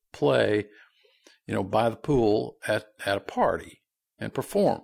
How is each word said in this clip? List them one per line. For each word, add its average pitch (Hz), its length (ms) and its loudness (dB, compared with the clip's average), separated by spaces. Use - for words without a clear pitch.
play, 110 540 2
you 107 80 -6
know, 101 100 -2
by 110 240 2
the 110 80 -4
pool 117 600 0
at, 107 200 -2
at 101 140 0
a - 20 -10
party - 600 -4
and 110 140 -8
perform. - 520 -2